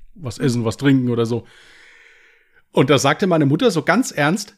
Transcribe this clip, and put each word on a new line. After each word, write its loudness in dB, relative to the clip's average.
was -12
essen, -2
was -4
trinken 2
oder 0
so. -6
Und 2
da 4
sagte 0
meine 2
Mutter 2
so -2
ganz 0
ernst, -4